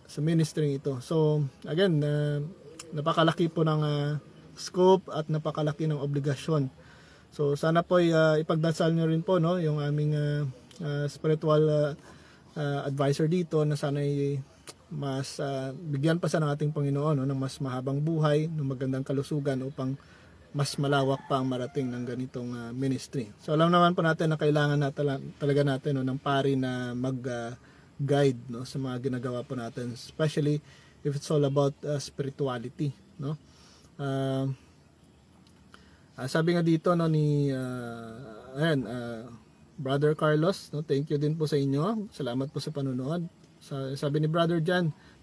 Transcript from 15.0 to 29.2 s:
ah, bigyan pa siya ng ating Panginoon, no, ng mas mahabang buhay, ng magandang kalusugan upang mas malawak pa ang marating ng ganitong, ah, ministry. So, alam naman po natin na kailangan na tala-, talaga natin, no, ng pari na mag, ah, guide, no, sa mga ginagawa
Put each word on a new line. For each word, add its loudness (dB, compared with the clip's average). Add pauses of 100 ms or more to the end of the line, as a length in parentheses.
ah, -4
bigyan 0
pa 0
siya 0
ng 0
ating -2
Panginoon, 0
no, 0
ng 0
mas -4
mahabang -2
buhay, 2
ng -4
magandang -2
kalusugan -2
upang -4 (560)
mas -2
malawak 2
pa 2
ang 0
marating -4
ng -6
ganitong, -6
ah, -10
ministry. -4
So, -2
alam 4
naman 6
po 2
natin 2
na 0
kailangan 2
na 0
tala-, -2 (240)
talaga 4
natin, 0
no, -2
ng -2
pari 2
na -4
mag, -2
ah, -6 (400)
guide, 2 (160)
no, -8
sa -8
mga -4
ginagawa -4